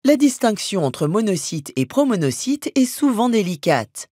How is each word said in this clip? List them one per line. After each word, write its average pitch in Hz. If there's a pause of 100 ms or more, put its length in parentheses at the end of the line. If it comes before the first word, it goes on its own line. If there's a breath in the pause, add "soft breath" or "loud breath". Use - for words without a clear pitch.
La 285
distinction 226
entre 147
monocytes 175
et 131
promonocytes 247
est 262
souvent 247
délicate. 170